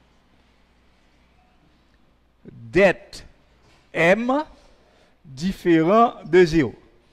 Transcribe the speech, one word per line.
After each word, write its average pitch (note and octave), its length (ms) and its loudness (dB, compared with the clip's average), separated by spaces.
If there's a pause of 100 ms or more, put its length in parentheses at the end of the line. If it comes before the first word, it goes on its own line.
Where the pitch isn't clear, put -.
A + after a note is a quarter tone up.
(2500)
dette B2+ 840 -4 (680)
M A3+ 500 -2 (800)
différent F3 880 -2 (120)
de F3 180 4
zéro. D3+ 300 -2 (380)